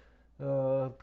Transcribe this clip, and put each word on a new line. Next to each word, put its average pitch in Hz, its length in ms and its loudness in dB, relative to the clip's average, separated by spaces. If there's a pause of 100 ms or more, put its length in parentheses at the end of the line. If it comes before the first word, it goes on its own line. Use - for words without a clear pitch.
(380)
어, 135 540 0 (100)